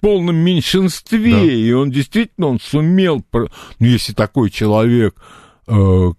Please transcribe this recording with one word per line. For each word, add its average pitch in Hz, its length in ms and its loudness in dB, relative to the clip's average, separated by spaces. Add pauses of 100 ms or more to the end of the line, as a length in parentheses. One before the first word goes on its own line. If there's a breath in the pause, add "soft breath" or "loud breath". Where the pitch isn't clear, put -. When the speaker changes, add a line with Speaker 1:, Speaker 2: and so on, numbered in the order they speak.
Speaker 1:
полном 180 340 0
меньшинстве, 185 960 0
Speaker 2:
Да. 214 120 4
Speaker 1:
и 117 280 0
он 131 200 0
действительно, 165 560 -4
он 127 120 -2
сумел 160 640 0
про-, - 280 -4 (300 loud breath)
ну, 117 80 2
если 117 260 0
такой 110 360 -2
человек, 110 640 0 (520 loud breath)
э, 95 520 2